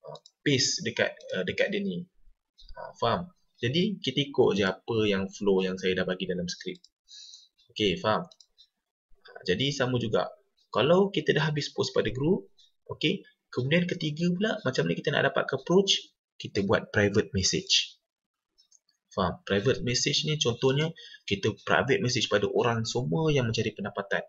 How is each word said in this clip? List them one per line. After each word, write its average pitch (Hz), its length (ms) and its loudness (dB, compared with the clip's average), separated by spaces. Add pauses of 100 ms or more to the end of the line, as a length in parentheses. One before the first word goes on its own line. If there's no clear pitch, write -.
Ah, - 140 -14 (280)
paste - 400 0
dekat, 110 240 0 (240)
ah, 92 80 -2
dekat 101 320 -2
dia 101 80 -2
ni. 90 240 -6 (720)
Ah, - 140 -12 (100)
faham? 104 240 0 (320)
Jadi, 175 400 0
kita 139 320 -4
ikut 107 240 4
je 101 80 2
apa 98 340 -2 (140)
yang 98 160 0
flow 98 320 0
yang 95 160 -2
saya 92 220 -2
dah 92 100 -2
bagi 92 160 -4
dalam 90 240 -4
skrip. 90 320 -10 (960)
Okey, 92 240 0
faham? 95 240 0 (1040)
Ah, - 160 -20
jadi, 135 320 0
sama 123 240 0
juga. 101 320 0 (420)
Kalau 175 400 4
kita 151 240 2
dah 151 160 0
habis 143 160 -2
post - 240 -4
pada - 160 2
group, 156 400 -2 (400)
okey, 180 320 -2 (320)
kemudian 151 320 0
ketiga 156 480 -4
pula, 208 320 -2
macam 160 240 0
mana 170 80 0
kita 156 160 -2
nak - 160 2
dapat - 240 0
approach? 190 480 2 (320)
Kita - 320 -4
buat 98 240 0
private 101 400 2
message. - 720 0 (1120)
Faham? 90 320 -2
Private 101 400 0
message 131 400 0
ni 151 160 0
contohnya, 147 480 2 (400)
kita 101 320 0
private 98 400 2
message 120 240 0
pada 101 240 0
orang 113 400 0
semua 156 400 0
yang 139 160 2
mencari 110 240 0
pendapatan. 98 600 -4